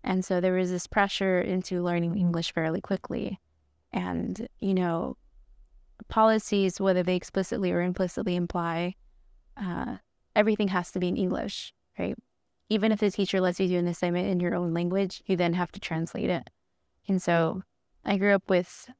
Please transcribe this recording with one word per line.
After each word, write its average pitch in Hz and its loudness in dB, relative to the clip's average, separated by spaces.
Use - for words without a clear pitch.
And 185 0
so 180 0
there 185 2
was 185 2
this 180 -4
pressure 196 2
into 180 -2
learning 175 0
English 170 0
fairly 160 0
quickly. - -4
And, 180 -4
you 190 0
know, 170 -2
policies, 214 4
whether 185 4
they 180 2
explicitly 185 -2
or 175 2
implicitly 180 -2
imply, 175 -2
uh, 185 -6
everything 208 4
has 180 -2
to - -4
be 180 0
in 180 0
English, - -4
right? 180 -6
Even 214 2
if 214 0
the 208 4
teacher 190 0
lets 185 0
you 190 2
do 180 2
an 175 2
assignment 175 -2
in 180 0
your 175 0
own 175 -2
language, 185 -2
you 190 2
then 170 2
have 175 -2
to - -14
translate - -4
it. 175 -4
And 185 0
so 170 0
I 208 0
grew 202 4
up 190 0
with 180 0